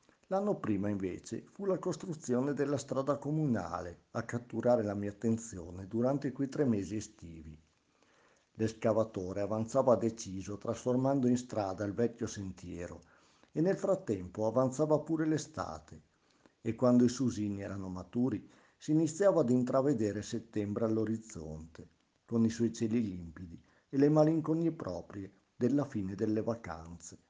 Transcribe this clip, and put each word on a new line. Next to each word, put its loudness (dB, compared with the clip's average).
L'anno 0
prima, 0
invece, -4
fu -8
la 0
costruzione -2
della 0
strada 0
comunale -2
a -4
catturare 0
la 0
mia -2
attenzione -4
durante 0
quei -4
tre 0
mesi 0
estivi. -14
L'escavatore 0
avanzava 4
deciso, -2
trasformando 2
in 6
strada -4
il -4
vecchio 0
sentiero, -10
e 0
nel 2
frattempo -2
avanzava 4
pure 0
l'estate, -4
e -4
quando 6
i 8
susini -2
erano -8
maturi -2
si -6
iniziava 4
ad 2
intravedere 2
settembre -4
all'orizzonte, -4
con 2
i 6
suoi 0
cieli 0
limpidi -8
e -4
le 4
malinconie 4
proprie -8
della 2
fine -4
delle 0
vacanze. -8